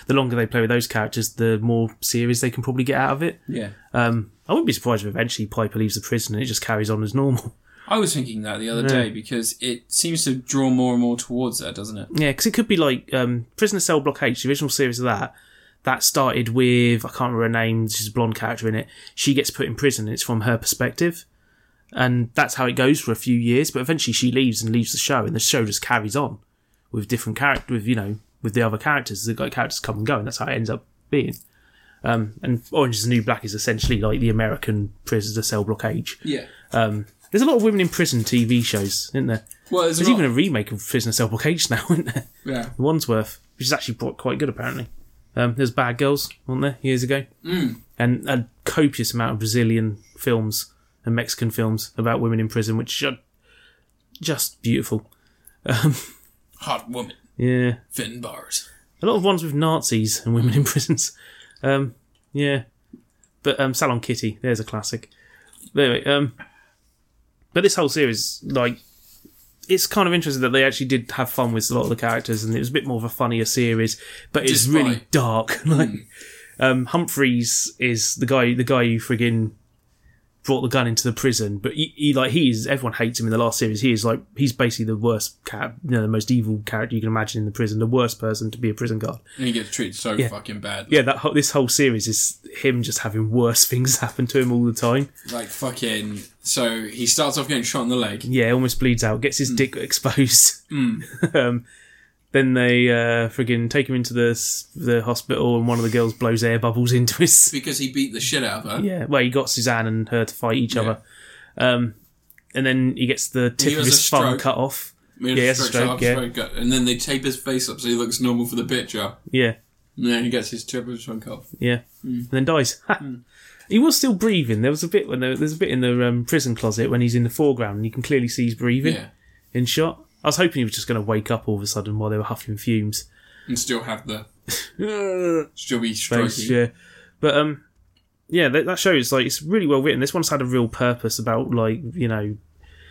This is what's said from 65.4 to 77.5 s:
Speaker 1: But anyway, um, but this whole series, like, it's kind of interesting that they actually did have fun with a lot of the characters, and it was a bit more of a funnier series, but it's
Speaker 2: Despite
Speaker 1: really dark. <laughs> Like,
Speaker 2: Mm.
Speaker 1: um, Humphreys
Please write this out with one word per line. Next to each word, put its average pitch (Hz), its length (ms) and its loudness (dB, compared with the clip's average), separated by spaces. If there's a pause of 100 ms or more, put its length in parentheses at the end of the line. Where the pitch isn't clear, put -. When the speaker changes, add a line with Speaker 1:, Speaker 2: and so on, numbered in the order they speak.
Speaker 1:
But 143 120 4
anyway, 120 200 2
um, 143 280 0 (1200)
but 170 100 0
this 196 120 4
whole 156 140 2
series, 120 560 -2
like, 123 340 0 (920)
it's 185 180 2
kind 196 200 4
of 170 60 2
interesting 151 280 0
that 127 80 4
they 135 140 4
actually 135 240 0
did 123 240 0
have 123 180 -4
fun 120 240 -2
with 113 180 -2
a 123 40 0
lot 123 80 0
of - 60 -2
the 117 60 -2
characters, 117 480 -2
and 113 120 0
it - 40 0
was 123 100 -4
a 123 40 -4
bit 135 120 0
more 123 120 -2
of 110 60 -4
a 120 60 -4
funnier 117 360 -2
series, 113 540 0 (340)
but 143 100 0
it's 131 220 4
Speaker 2:
Despite 139 80 2 (100)
Speaker 1:
really 120 180 0 (100)
dark. 113 500 2
<laughs> - 40 -4
Like, 139 240 4
Speaker 2:
Mm. 104 160 -10 (540)
Speaker 1:
um, 131 280 2
Humphreys 131 920 0